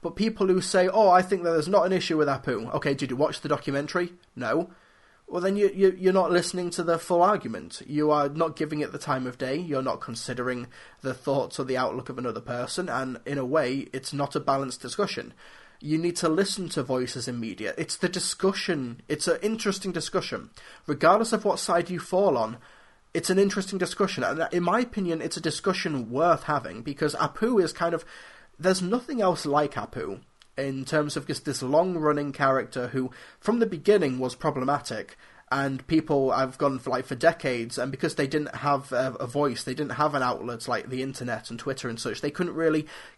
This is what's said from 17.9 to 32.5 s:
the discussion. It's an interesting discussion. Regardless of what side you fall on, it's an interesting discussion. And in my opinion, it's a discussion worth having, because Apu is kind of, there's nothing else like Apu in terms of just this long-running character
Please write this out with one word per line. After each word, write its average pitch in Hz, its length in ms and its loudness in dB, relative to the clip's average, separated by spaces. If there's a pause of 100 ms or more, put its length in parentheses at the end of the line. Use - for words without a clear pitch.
the 185 100 -2
discussion. 175 1000 -2
It's 147 180 -2
an 170 140 2
interesting 196 520 -2
discussion. - 580 -4 (340)
Regardless 175 480 4
of 214 100 0
what 202 140 2
side 175 320 2
you 180 100 -4
fall 180 380 4
on, 113 200 0 (560)
it's 165 180 -2
an 190 80 4
interesting 196 400 2
discussion. 180 440 -2
And 143 280 0
in 175 100 0
my 180 200 2
opinion, 180 400 -2
it's 160 160 -6
a 160 40 -8
discussion 156 680 -2
worth 151 320 4
having, 117 400 -4
because 143 320 -2
Apu 214 480 2
is 160 100 0
kind 170 220 -2
of, - 100 -6 (540)
there's 185 220 2
nothing 233 400 -2
else 185 220 2
like 143 300 2
Apu 95 460 -2 (360)
in 135 300 -4
terms 151 320 2
of 143 80 -6
just - 200 -6
this 135 180 -4
long-running 151 680 2
character 131 580 0